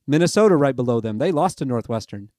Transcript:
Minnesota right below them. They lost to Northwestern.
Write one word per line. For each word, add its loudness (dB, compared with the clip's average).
Minnesota 4
right 2
below 0
them. -6
They -2
lost -2
to -6
Northwestern. -6